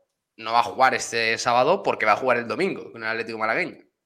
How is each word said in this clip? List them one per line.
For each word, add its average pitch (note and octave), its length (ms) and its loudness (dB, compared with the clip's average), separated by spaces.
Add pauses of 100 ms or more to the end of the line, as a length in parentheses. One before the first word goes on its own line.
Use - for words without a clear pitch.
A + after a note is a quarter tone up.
(360)
no A2+ 160 -8
va A#2+ 80 4
a A#2 40 2
jugar B2 300 2
este A2+ 440 -2
sábado C3 440 2
porque A2+ 240 0
va G#2+ 60 6
a G#2 40 6
jugar B2 220 0
el A#2+ 100 -6
domingo A#2+ 440 -4
con A2+ 100 -14
el A2 60 -6
Atlético A2+ 300 -6
Malagueño. A#2 400 -2 (280)